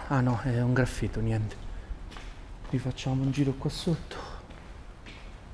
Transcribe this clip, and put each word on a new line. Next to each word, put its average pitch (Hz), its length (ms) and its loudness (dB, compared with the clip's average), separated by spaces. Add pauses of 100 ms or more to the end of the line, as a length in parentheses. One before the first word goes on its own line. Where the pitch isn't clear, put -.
ah 135 140 4
no, 123 220 4
è 120 180 4
un 123 120 6
graffito, 120 460 4
niente. 110 360 2 (1120)
Rifacciamo 131 540 0
un 135 80 4
giro 135 220 4
qua - 160 -2
sotto. - 680 -2 (1160)